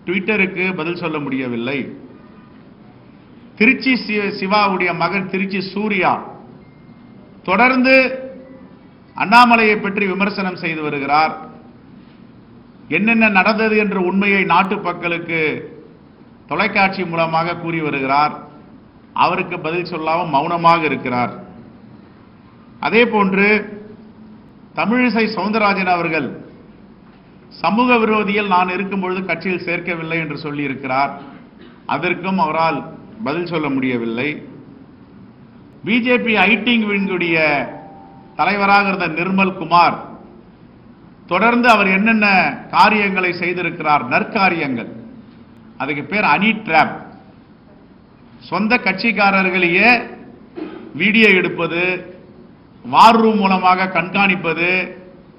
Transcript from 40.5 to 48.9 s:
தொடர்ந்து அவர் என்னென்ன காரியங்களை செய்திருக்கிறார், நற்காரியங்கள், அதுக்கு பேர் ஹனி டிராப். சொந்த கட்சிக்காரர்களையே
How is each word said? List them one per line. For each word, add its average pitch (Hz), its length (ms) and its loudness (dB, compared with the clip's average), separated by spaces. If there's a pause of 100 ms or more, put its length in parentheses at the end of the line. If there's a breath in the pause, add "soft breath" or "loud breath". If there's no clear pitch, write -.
தொடர்ந்து 233 420 2
அவர் 202 180 6
என்னென்ன 208 400 2 (440)
காரியங்களை 190 640 2
செய்திருக்கிறார், 165 720 -2
நற்காரியங்கள், 165 840 -2 (840)
அதுக்கு 143 260 -6
பேர் 196 200 -4
ஹனி 175 280 2 (120)
டிராப். 156 320 4 (1400)
சொந்த 208 380 -2
கட்சிக்காரர்களையே 190 1120 2 (1040)